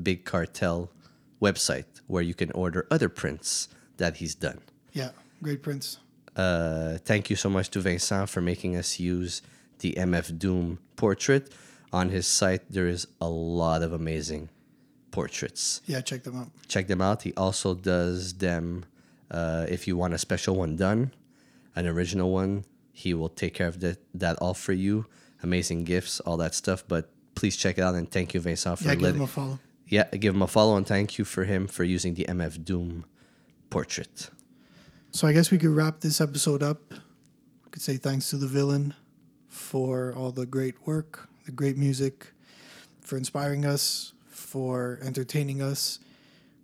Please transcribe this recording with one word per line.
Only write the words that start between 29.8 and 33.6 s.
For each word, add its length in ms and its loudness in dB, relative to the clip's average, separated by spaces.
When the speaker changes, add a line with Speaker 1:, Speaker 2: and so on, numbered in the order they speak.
Speaker 1:
Yeah, 240 4
give 240 2
him 80 4
a 40 6
follow, 300 6
and 100 2
thank 320 2
you 80 -2
for 180 -2
him 220 0
for 180 -2
using 300 0
the 140 -2
M 120 -2
F 220 -4
Doom 420 -4